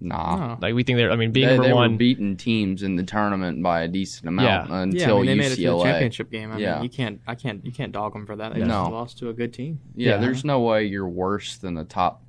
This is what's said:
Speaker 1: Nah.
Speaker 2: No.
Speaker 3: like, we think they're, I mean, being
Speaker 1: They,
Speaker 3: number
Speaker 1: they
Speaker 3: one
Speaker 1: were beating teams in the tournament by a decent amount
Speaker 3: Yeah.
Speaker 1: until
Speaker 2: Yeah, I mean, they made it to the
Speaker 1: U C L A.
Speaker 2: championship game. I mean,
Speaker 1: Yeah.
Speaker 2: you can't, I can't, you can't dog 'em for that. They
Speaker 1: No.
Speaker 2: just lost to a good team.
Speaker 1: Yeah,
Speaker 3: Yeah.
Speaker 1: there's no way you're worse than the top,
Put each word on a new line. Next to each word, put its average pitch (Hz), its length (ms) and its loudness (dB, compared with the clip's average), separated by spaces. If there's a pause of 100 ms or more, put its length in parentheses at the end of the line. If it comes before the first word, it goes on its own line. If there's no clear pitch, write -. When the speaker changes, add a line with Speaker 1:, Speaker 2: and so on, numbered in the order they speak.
Speaker 1:
Nah. 85 340 -2 (140)
Speaker 2:
No. 117 120 -6
Speaker 3:
like, 110 140 0
we 123 80 2
think 123 140 2
they're, 117 140 4
I - 40 4
mean, 113 160 0
being 131 160 4
Speaker 1:
They, 127 80 6
Speaker 3:
number 127 140 6
Speaker 1:
they 127 40 6
Speaker 3:
one 120 200 6
Speaker 1:
were 107 40 0
beating 107 400 2
teams 101 460 0
in 95 120 0
the 90 80 0
tournament 95 600 -2
by 85 180 2
a 82 60 -2
decent 92 400 -6
amount 95 420 2
Speaker 3:
Yeah. 92 120 -2
Speaker 1:
until 95 200 0
Speaker 2:
Yeah, 127 120 4
I 101 40 6
mean, - 80 4
they 65 100 4
made 143 120 2
it - 20 0
to 131 60 0
the 95 80 -4
Speaker 1:
U 85 40 2
C 85 40 2
L 85 100 2
A. 87 40 2
Speaker 2:
championship - 460 0
game. 110 200 -8
I - 20 -8
mean, 107 100 -6
Speaker 1:
Yeah. 85 200 -2
Speaker 2:
you 123 60 -6
can't, 113 360 -6
I 113 100 -8
can't, 110 300 -8
you 123 60 -8
can't 104 200 -8
dog 104 240 -6
'em 104 120 -12
for 104 80 -10
that. 107 180 -10
They 107 60 -4
Speaker 1:
No. 113 80 0
Speaker 2:
just 95 240 0
lost 120 280 -10
to 120 100 -6
a 113 40 -6
good 117 180 -4
team. 143 280 -8 (160)
Speaker 1:
Yeah, 117 160 2
Speaker 3:
Yeah. 101 60 4
Speaker 1:
there's 127 280 0
no 139 160 2
way 110 240 2
you're 98 240 -4
worse 92 480 -4
than 90 160 -8
the 80 120 -6
top, - 440 -2